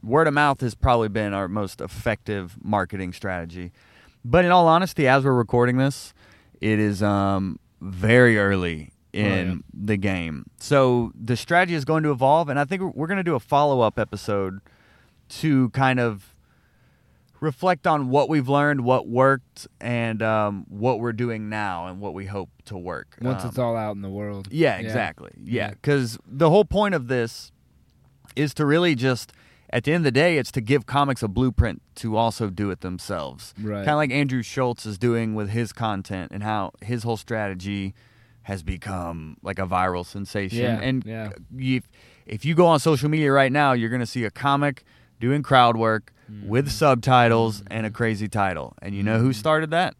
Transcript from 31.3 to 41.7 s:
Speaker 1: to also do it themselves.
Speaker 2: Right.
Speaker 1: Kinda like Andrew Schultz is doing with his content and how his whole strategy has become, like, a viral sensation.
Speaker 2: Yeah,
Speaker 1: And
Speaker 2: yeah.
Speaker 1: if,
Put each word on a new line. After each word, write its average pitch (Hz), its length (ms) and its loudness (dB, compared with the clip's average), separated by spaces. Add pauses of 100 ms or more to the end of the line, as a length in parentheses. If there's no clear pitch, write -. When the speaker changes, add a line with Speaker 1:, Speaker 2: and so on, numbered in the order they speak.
Speaker 1:
to 107 200 -4
also 113 320 0
do 98 220 -2
it 90 100 -8
themselves. 85 800 -10
Speaker 2:
Right. 104 240 -6
Speaker 1:
Kinda 151 120 2
like 151 160 0
Andrew 131 300 0
Schultz 123 440 -4
is 104 100 -8
doing 113 380 0
with 104 160 -4
his 113 220 -4
content 98 600 -6
and 101 120 -8
how 107 260 -4 (100)
his 113 220 -6
whole 113 140 -2
strategy 101 760 -6 (500)
has 98 200 -8
become, 85 800 -8
like, 95 160 -8
a 95 80 -2
viral 90 400 0
sensation. 101 560 -6
Speaker 2:
Yeah, 117 180 -2
Speaker 1:
And 131 240 -4
Speaker 2:
yeah. 110 260 -12 (280)
Speaker 1:
if, 131 300 -2 (380)